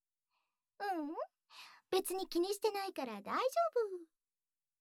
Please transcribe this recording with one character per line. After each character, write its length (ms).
だ。 200
う 20
う 40
ん、 20
別 240
に 140
気 120
に 140
し 60
て 100
な 160
い 80
か 120
ら 160
大 20
丈 80